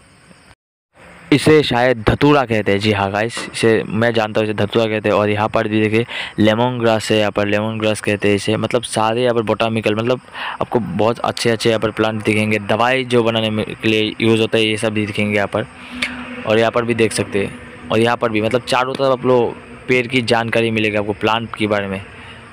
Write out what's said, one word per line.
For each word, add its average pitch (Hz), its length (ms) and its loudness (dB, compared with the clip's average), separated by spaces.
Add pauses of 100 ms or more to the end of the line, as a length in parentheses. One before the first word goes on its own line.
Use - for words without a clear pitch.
(1300)
इसे 151 300 6
शायद 120 460 0
धतूरा 139 360 4
कहते 107 260 0
हैं। 101 80 2
जी 107 120 0
हाँ 98 200 -2
guys, 110 260 -4 (160)
इसे 110 300 2
मैं 113 300 -2
जानता 107 280 0
हूँ, 107 60 0
इसे 107 60 -4
धतूरा 107 320 0
कहते 107 240 -2
हैं। 95 60 4
और 104 140 4
यहाँ 104 200 0
पर 113 180 0
भी 107 140 0
देखिए 110 240 2 (340)
लेमन 117 400 2
ग्रास 113 320 0
है, 107 60 4
यहाँ 104 140 0
पर 104 160 -2
लेमन 107 300 -2
ग्रास 107 240 -2
कहते 104 260 -2
हैं 104 80 4
इसे। 107 220 -2
मतलब 110 260 -2
सारे 113 400 -2
यहाँ 120 120 2
पर 117 60 0
बॉटनिकल, 110 540 0
मतलब 120 260 -2 (400)
आपको - 180 -2
बहुत 107 400 0
अच्छे 110 300 -2
अच्छे 113 200 0
यहाँ 110 100 2
पर 107 120 -2
plant 110 320 -2
दिखेंगे। 107 360 0
दवाई 120 460 0
जो 120 180 2
बनाने 113 260 0
में, 107 160 -2
के - 220 -6
लिए 107 340 2
यूज़ 113 200 4
होता 110 160 0
है, 113 60 4
ये 107 140 0
सब 110 160 -2
भी 107 120 -2
दिखेंगे 104 300 -2
यहाँ 101 120 0
पर। 107 200 -4 (800)
और 110 120 4
यहाँ 113 120 4
पर 120 140 0
भी 117 80 0
देख 113 200 0
सकते 98 320 -2
हैं, - 140 -12 (300)
और 110 100 2
यहाँ 117 180 2
पर 120 120 0
भी, 107 120 -2
मतलब 113 200 0
चारों 127 320 0
तरफ 135 180 2
आप 123 140 -2
लोग 123 300 4 (320)
पेड़ 127 200 2
की 127 140 0
जानकारी 113 500 0
मिलेगी 107 260 0
आपको, 104 160 -2
plant 107 420 -2
के 107 120 -2
बारे 101 200 0
में। 95 140 -6 (520)